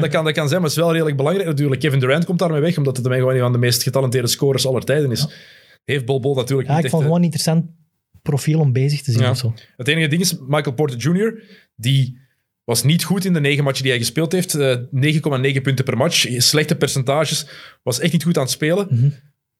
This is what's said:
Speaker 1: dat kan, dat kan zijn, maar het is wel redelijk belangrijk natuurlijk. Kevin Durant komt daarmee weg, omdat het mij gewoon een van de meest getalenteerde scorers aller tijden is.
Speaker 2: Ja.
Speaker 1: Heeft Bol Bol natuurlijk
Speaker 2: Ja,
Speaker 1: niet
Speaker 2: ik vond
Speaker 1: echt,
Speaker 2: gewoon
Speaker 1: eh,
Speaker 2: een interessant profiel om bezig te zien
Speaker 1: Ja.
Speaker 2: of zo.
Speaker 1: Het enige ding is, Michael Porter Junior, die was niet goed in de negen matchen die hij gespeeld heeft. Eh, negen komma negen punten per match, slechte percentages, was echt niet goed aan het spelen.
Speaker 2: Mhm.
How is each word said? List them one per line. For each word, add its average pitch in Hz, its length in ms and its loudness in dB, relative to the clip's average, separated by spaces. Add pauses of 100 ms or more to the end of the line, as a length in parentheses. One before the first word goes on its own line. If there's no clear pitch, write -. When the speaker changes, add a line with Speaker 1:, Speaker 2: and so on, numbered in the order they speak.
Speaker 1:
dat 160 80 0
kan, 160 160 0
dat 156 100 0
kan 151 140 0
zijn, 170 120 2
maar 165 100 0
het 135 80 -4
is 165 60 2
wel 170 80 4
redelijk 156 240 0
belangrijk 165 320 0
natuurlijk. 143 320 0
Kevin 139 200 2
Durant 135 240 2
komt 180 140 -2
daarmee 160 220 0
weg, 170 180 0
omdat 135 180 0
het 123 100 -2
mij 127 120 2
gewoon 127 160 2
een 127 60 2
van 123 120 2
de 120 60 0
meest 123 240 2
getalenteerde 127 460 0
scorers 139 380 0
aller 127 180 0
tijden 139 260 2
is. 110 100 -2
Speaker 2:
Ja. 147 80 -2 (560)
Speaker 1:
Heeft 131 200 -2
Bol 135 160 0
Bol 139 140 0
natuurlijk 131 340 -2
Speaker 2:
Ja, 139 80 2
Speaker 1:
niet 165 80 2
Speaker 2:
ik 131 60 -2
vond 160 120 2
Speaker 1:
echt, 151 100 2
Speaker 2:
gewoon 175 120 4
Speaker 1:
eh, 170 80 2
Speaker 2:
een - 0 -
interessant 165 320 0 (580)
profiel 151 380 0
om 139 120 2
bezig 143 300 0
te 127 100 -2
zien 113 100 2
Speaker 1:
Ja. 127 80 2
Speaker 2:
of 127 80 0
zo. 113 160 -2 (220)
Speaker 1:
Het 127 120 -8
enige 160 200 2
ding 165 140 0
is, 170 140 -2 (100)
Michael 147 280 -2
Porter 131 240 -2
Junior, 190 440 -2 (340)
die 135 420 0 (460)
was 117 180 -2
niet 160 220 2
goed 185 200 -2
in 190 80 0
de 165 80 2
negen 143 240 2
matchen 131 180 -2
die 131 100 0
hij 120 80 0
gespeeld 151 320 -2
heeft. 180 220 -2
Eh, 135 220 2 (140)
negen 147 300 0
komma 143 160 -2
negen 135 260 0
punten 135 220 0
per 117 120 -2
match, 156 300 0 (160)
slechte 156 340 2
percentages, 139 680 -2 (360)
was 120 180 -2
echt 175 120 0
niet 170 100 2
goed 170 140 0
aan 147 60 0
het 127 100 -4
spelen. 175 380 -2
Speaker 2:
Mhm. 127 180 2 (520)